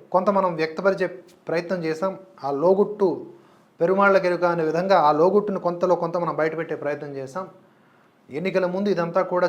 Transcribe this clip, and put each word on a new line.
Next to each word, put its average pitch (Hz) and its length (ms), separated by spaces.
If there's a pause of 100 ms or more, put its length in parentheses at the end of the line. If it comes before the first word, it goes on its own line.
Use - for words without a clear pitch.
(120)
కొంత 190 240
మనం 190 220
వ్యక్తపరిచే 180 480 (420)
ప్రయత్నం 175 380
చేశాం. 160 260 (340)
ఆ - 20 (140)
లోగుట్టు 196 440 (760)
పెరుమాళ్ళ 190 440
కెరుక 175 200 (100)
అనే 170 140
విధంగా 180 280 (120)
ఆ - 20 (100)
లోగుట్టును 196 440
కొంతలో 175 380
కొంత 170 220
మనం 156 160
బయటపెట్టే 156 420
ప్రయత్నం 143 380
చేశాం. 135 260 (920)
ఎన్నికల 185 360
ముందు 202 200
ఇదంతా 170 260 (120)
కూడా 180 160